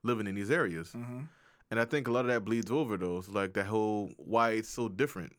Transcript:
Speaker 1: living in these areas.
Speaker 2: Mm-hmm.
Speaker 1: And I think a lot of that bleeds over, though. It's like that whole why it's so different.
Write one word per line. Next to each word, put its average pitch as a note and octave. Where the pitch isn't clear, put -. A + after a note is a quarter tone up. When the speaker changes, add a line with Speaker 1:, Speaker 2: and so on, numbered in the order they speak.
Speaker 1:
living A2
in G2
these G2+
areas. F2
Speaker 2:
Mm-hmm. B2
Speaker 1:
And A2+
I A#2
think C3
a A#2+
lot B2
of B2
that A#2
bleeds A2
over, B2
though. F2+
It's F#2
like G2
that G2
whole G#2+
why A2+
it's A2+
so A#2
different. F#2+